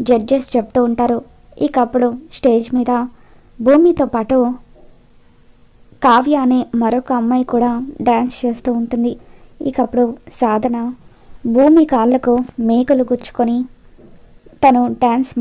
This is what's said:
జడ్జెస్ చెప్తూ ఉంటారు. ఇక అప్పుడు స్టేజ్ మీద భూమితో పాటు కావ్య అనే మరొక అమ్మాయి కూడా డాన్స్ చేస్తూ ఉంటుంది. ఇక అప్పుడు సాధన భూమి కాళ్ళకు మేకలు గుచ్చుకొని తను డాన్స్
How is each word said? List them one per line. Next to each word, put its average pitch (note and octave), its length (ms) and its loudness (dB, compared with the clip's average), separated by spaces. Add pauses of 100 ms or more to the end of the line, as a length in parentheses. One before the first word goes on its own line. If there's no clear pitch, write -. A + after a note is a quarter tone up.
జడ్జెస్ A#3+ 540 0
చెప్తూ A3+ 280 -2
ఉంటారు. A#3 360 -2 (460)
ఇక D4 140 -6
అప్పుడు A#3+ 280 0 (300)
స్టేజ్ A#3 300 0 (100)
మీద B3 140 -2 (680)
భూమితో D4+ 460 4
పాటు A#3 320 -2 (1700)
కావ్య C4 300 4 (100)
అనే B3+ 140 2 (220)
మరొక A#3+ 320 -2
అమ్మాయి B3 400 0
కూడా A#3+ 180 2 (300)
డాన్స్ A#3+ 340 0 (100)
చేస్తూ A#3+ 280 -4
ఉంటుంది. A#3 400 -2 (560)
ఇక - 160 -4
అప్పుడు B3 200 0 (340)
సాధన A#3 380 0 (800)
భూమి D4+ 300 6
కాళ్ళకు B3+ 480 2 (260)
మేకలు B3 520 2
గుచ్చుకొని A#3+ 460 -2 (1080)
తను B3 180 4 (220)
డాన్స్ B3 380 0